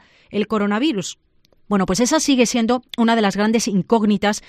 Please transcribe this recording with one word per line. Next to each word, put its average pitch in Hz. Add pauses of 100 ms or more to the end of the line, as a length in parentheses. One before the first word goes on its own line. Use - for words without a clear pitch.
(300)
el 208
coronavirus? 208 (500)
Bueno, 196
pues 190
esa 294
sigue 254
siendo 247 (140)
una 226
de 226
las 190
grandes 220
incógnitas 208